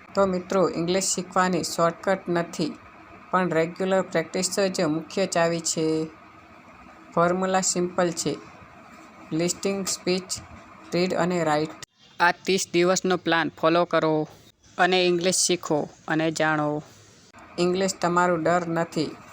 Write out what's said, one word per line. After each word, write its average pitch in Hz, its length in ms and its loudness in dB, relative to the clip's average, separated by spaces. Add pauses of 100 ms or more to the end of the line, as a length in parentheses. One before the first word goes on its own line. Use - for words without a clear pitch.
(140)
તો 196 120 4
મિત્રો, 180 420 0
ઇંગ્લિશ 175 360 -2
શીખવાની 180 600 0
શોર્ટકટ 175 640 -2
નથી, 170 500 -4 (520)
પણ 180 180 0
રેગ્યુલર 175 540 0
પ્રેક્ટિસ 185 580 -4
જ 190 200 0
મુખ્ય 165 460 -2
ચાવી 170 340 0
છે. 160 500 -2 (1040)
ફોર્મ્યુલા 185 460 2
સિમ્પલ 180 500 0
છે: 156 280 -4 (960)
લિસનિંગ, 180 540 -2
સ્પીચ, 180 360 -2 (720)
રીડ 180 200 0
અને 170 300 0
રાઇટ. 156 260 0 (500)
આ 175 120 6
ત્રીસ - 400 -2
દિવસનો 180 440 2
પ્લાન 165 320 0
ફોલો 165 360 2
કરો 156 440 0 (500)
અને 180 280 4
ઇંગ્લિશ 180 280 2
શીખો - 540 0 (200)
અને 160 220 0
જાણો. 156 520 0 (760)
ઇંગ્લિશ 180 420 0
તમારું 175 420 2
ડર 170 260 2
નથી, 165 480 -2 (160)